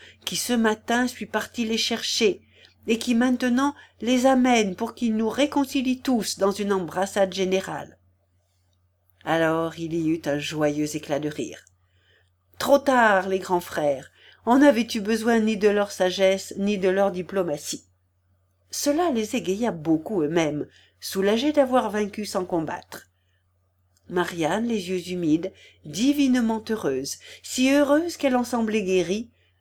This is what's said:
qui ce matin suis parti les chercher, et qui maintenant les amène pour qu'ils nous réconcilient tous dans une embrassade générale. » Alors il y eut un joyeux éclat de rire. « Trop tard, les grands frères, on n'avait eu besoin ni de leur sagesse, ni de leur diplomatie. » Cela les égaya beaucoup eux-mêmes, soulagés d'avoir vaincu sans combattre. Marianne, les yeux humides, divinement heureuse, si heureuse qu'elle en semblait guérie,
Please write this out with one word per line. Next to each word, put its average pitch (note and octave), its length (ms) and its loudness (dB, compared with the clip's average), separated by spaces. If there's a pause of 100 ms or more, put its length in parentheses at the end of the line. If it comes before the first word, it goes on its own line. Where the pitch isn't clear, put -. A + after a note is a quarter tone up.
(240)
qui E3+ 120 -6
ce - 160 -4
matin A#3 560 2
suis A3 180 -12
parti A3 380 -4
les A3 140 -2
chercher, - 640 -2 (440)
et A3+ 120 2
qui B3 160 -2
maintenant B3+ 600 2 (280)
les B3 240 2
amène B3 500 4
pour A3+ 180 -6
qu'ils A3 220 -2
nous A3 140 0
réconcilient C4 720 0
tous A#3 360 -2
dans G3 140 2
une G3+ 200 -2
embrassade F#3+ 600 0
générale. » F#3 640 -4 (1300)
Alors D#3+ 540 0
il E3 160 -6
y D#3+ 160 0
eut E3 160 -2
un D3 120 0
joyeux D3 560 -2
éclat D3 240 -4
de D3 120 -6
rire. « A#2 340 -10 (920)
Trop C#4 200 4
tard, A#3 480 4
les F#3+ 120 -2
grands F3+ 220 -2
frères, C#3+ 500 -4 (340)
on B3 140 6
n'avait B3 360 6
eu A3+ 60 -4
besoin A3+ 400 2
ni A3 160 2
de G#3 120 4
leur G3+ 240 0
sagesse, F#3+ 640 0
ni G3+ 180 0
de F#3 140 2
leur G3 200 2
diplomatie. » F3 760 -6 (840)
Cela D#4 420 0
les A3 220 -2
égaya G#3 360 -2
beaucoup D#3+ 500 -2
eux-mêmes, D3+ 460 0 (340)
soulagés A3 520 0
d'avoir B3 360 2
vaincu G#3 380 -4
sans F#3+ 180 -4
combattre. - 640 -6 (1040)
Marianne, F3 560 -2
les G3 240 -4
yeux F3+ 200 -6
humides, E3+ 440 0 (320)
divinement A#3+ 800 2
heureuse, D3+ 480 -4 (260)
si C4 280 2
heureuse D4 480 2
qu'elle C4 180 2
en A#3+ 80 0
semblait A3 380 -2
guérie, F#3 480 0 (300)